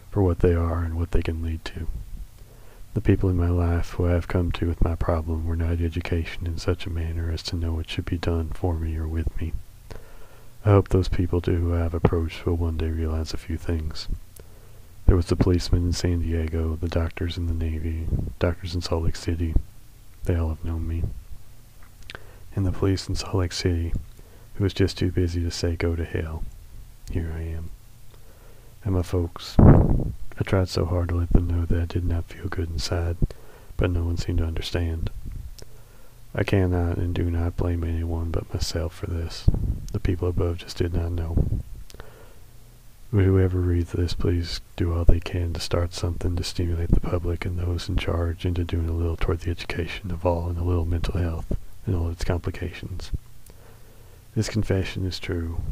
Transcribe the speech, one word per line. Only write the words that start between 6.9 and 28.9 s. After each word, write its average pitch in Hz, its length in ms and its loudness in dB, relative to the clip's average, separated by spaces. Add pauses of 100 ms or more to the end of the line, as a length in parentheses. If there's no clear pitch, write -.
manner 82 400 -2
as 80 140 -4
to - 120 -4
know 82 160 0
what 82 160 -4
should - 160 -4
be 90 140 -2
done 82 320 0
for 87 240 0
me 80 240 -2
or 80 100 -2
with 80 320 -2
me. 80 140 -2 (1080)
I 104 100 6
hope 101 180 8
those 95 180 6
people 87 320 2
too 92 160 2
who 85 180 2
I 85 40 2
have 82 160 0
approached 82 500 2
will 87 120 2
one 82 200 0
day 80 140 0
realize 80 420 -2
a - 60 -2
few 80 180 -4
things. 78 520 -4 (1000)
There 95 100 10
was 87 80 4
the 90 120 2
policeman 87 480 4
in 87 100 2
San 87 260 2
Diego, 80 560 0
the 87 100 -4
doctors 82 520 -2
in 85 80 -2
the 82 80 0
Navy, 80 520 -2 (320)
doctors 87 360 -2
in 85 80 -2
Salt 82 220 -2
Lake - 120 2
City. 82 380 -2 (720)
They 87 120 2
all 82 140 0
have 80 120 -6
known 80 240 -2
me. 82 180 0 (1500)
And 98 120 0
the 90 60 2
police 98 360 2
in 95 60 -2
Salt - 220 -2
Lake 90 180 2
City, 85 400 2 (640)
who 101 80 0
was 95 100 2
just - 240 2
too 92 120 2
busy 87 320 0
to 85 80 0
say, 85 260 -2
"Go 82 200 0
to 82 80 -2
hell." 80 400 -4 (680)
Here 80 240 -2
I 82 60 -6
am. 80 300 -6 (1120)
And 95 100 0